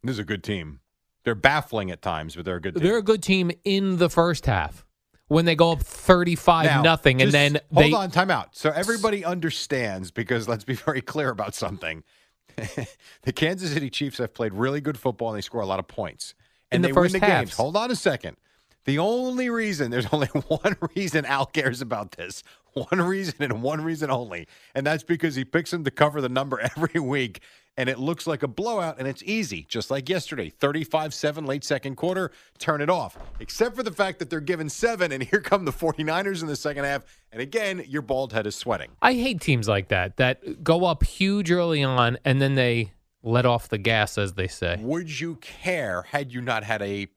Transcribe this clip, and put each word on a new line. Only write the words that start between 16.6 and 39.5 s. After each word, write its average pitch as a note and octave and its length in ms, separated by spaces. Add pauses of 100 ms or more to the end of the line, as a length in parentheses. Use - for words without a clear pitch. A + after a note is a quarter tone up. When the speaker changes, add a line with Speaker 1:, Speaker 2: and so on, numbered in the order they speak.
Speaker 1:
And - 60
Speaker 2:
In F3 60
the F3 40
Speaker 1:
they C#3 60
win F3 100
Speaker 2:
first F3+ 100
Speaker 1:
the F#3+ 60
Speaker 2:
halves. D3+ 320
Speaker 1:
games. - 60
Hold C#3+ 180
on A#3 160
a A3+ 40
second. B2+ 420 (480)
The C#3 140
only B3+ 500
reason, G3+ 420
there's A#2+ 200
only D3 160
<laughs> - 200
one F3 300 (180)
reason D#3 300
Al C#3 200
cares C3 360
about G#2+ 300
this. F2+ 320 (300)
One F3 280
reason F#3 420
and A#2 180
one D3+ 220
reason D#3 260
only. G#2+ 380 (260)
And C3+ 120
that's D3+ 180
because E3 320
he C3 80
picks - 280
them E3+ 120
to C3+ 80
cover D3 300
the B2+ 80
number C3 300
<laughs> A#2+ 180
every E3 220
week. B2+ 420 (360)
And B2+ 100
it C3 100
looks D3+ 300
like D3+ 160
a C#3 40
blowout, F3 520
and C3 80
it's - 160
easy, D#3+ 460
just - 200
like C3+ 200
yesterday. C#3 400
Thirty-five D#3 640
seven, D3+ 320
late C3+ 180
second C3+ 320
quarter, F3+ 340 (280)
turn - 240
it D3+ 80
off. D3 280 (220)
Except A3+ 340
for B3 100
the G#3+ 80
fact F#3+ 280
that C#3 100
they're D#3+ 120
given D#3+ 260
seven, F3+ 460
and C3+ 100
here G3+ 160
come G3 240
the C#3+ 80
forty-niners E3 680
in D#3+ 80
the C#3+ 80
second C#3+ 260
half. C#3 220 (260)
And A2+ 100
again, F#3+ 460
your C#3+ 140
bald B2+ 320
head G#2+ 140
is G2+ 100
sweating. F#2+ 340 (100)
Speaker 2:
I B3+ 120
hate A#3+ 260
teams A#2 300